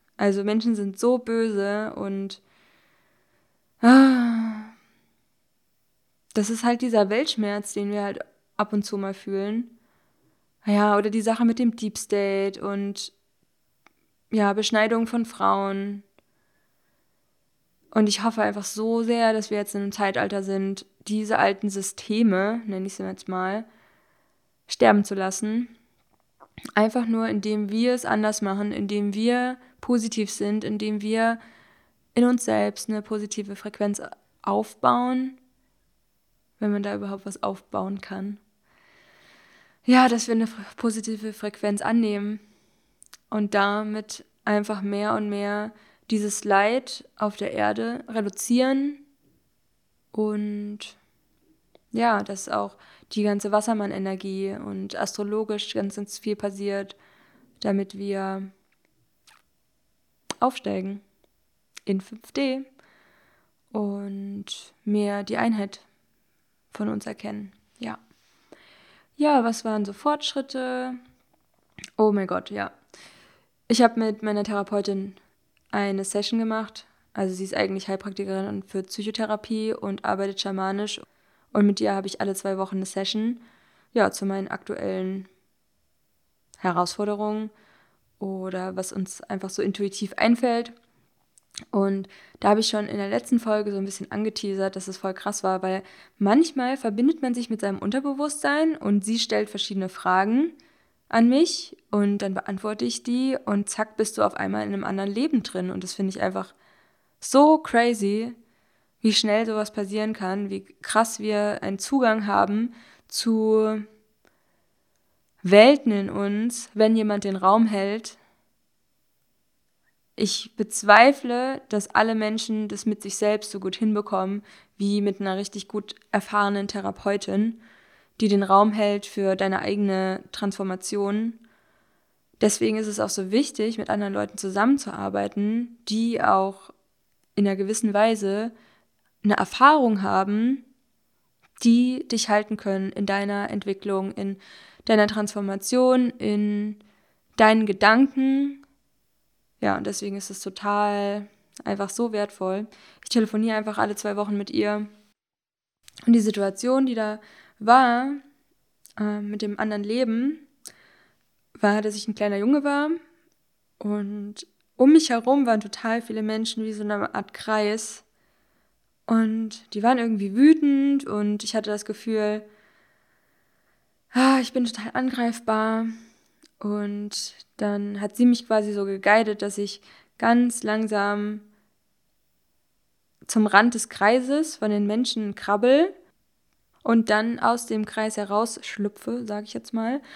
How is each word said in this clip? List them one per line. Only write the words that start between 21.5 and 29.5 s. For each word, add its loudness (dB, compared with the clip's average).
Systeme, 0
nenn -6
ich -10
sie -10
jetzt -10
mal, -4
sterben 4
zu -6
lassen. -4
Einfach 2
nur, -2
indem -4
wir 2
es -4
anders 0
machen, -2
indem -4
wir 0